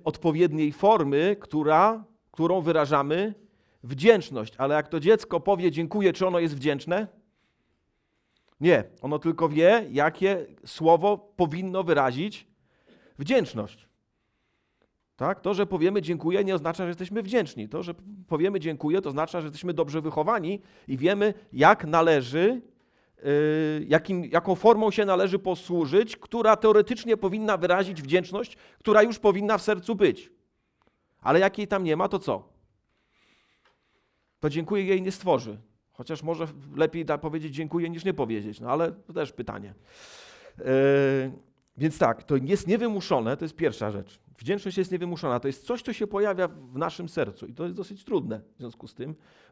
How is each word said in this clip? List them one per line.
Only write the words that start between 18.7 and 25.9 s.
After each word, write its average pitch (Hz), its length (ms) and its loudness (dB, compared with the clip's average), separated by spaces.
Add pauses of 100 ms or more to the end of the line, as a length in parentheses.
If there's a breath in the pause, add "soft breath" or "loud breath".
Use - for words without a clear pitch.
to 151 80 -6
oznacza, 156 320 -4
że 156 60 -8
jesteśmy 151 260 -6
dobrze 151 280 -2
wychowani 170 600 -2 (260 soft breath)
i 135 100 -4
wiemy, 202 360 2 (200 loud breath)
jak 175 320 6
należy, 165 760 2 (640)
yy, 151 640 0
jakim, 165 380 0
jaką 170 300 0
formą 214 360 4
się 214 140 0
należy 190 340 2
posłużyć, 180 760 0